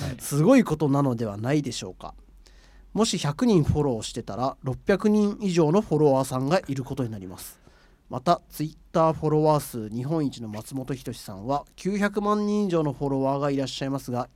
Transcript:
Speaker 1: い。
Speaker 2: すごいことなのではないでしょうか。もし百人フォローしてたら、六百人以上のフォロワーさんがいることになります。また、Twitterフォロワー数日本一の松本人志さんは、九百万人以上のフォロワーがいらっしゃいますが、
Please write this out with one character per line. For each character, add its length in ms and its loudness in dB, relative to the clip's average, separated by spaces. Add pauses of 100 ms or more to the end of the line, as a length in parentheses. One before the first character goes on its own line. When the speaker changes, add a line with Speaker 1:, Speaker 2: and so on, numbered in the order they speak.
(160)
Speaker 1:
い。 40 -16
Speaker 2:
す 200 0
ご 160 8
い 60 8
こ 140 -2
と 120 0
な 140 2
の 140 0
で 100 -4
は 100 -6
な 160 -2
い 100 2
で 100 -8
し 100 -8
ょ 80 -10
う 60 -14
か。 180 -16 (800)
も 140 2
し 120 -2
百 260 -2
人 200 6
フ 160 2
ォ 20 2
ロ 160 0
ー 60 -8
し 80 -10
て 100 -8
た 140 -10
ら、 260 -2
六 240 -4
百 220 4
人 320 2
以 100 0
上 220 4
の 80 4
フ 160 0
ォ 20 4
ロ 140 8
ワ 100 4
ー 60 -4
さ 100 -4
ん 100 -2
が 200 2
い 80 -4
る 80 -6
こ 100 -10
と 80 -2
に 80 -4
な 80 -10
り 80 -12
ま 120 -14
す。 200 -18 (540)
ま 80 -4
た、 300 2
Twitter 640 0
フ 140 -6
ォ 20 0
ロ 120 4
ワ 160 4
ー 40 -2
数 260 -8
日 160 -6
本 220 0
一 160 -8
の 60 -10
松 260 -10
本 180 -6
人 220 -10
志 40 -14
さ 140 -16
ん 140 -12
は、 180 -2 (120)
九 200 -4
百 240 0
万 240 0
人 220 0
以 20 -2
上 140 2
の 100 0
フ 140 -4
ォ 20 -2
ロ 140 0
ワ 140 0
ー 20 -4
が 120 -2
い 60 0
ら 80 -2
っ 40 -4
し 120 -10
ゃ 60 -4
い 20 -4
ま 120 -4
す 100 -10
が、 260 -4